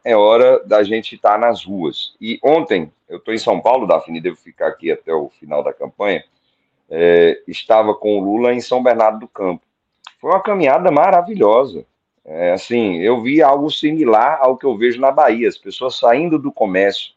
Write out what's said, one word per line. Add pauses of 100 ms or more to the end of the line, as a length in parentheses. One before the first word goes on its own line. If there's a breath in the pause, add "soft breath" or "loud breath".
é
hora
da
gente
tá
nas
ruas.
E
ontem, (180)
eu
tô
em
São
Paulo,
Daphne,
devo
ficar
aqui
até
o
final
da
campanha, (640)
é,
estava
com
o
Lula
em
São
Bernardo
do
Campo. (560)
Foi
uma
caminhada
maravilhosa. (380)
É,
assim,
eu
vi
algo
similar
ao
que
eu
vejo
na
Bahia,
as
pessoas
saindo
do
comércio,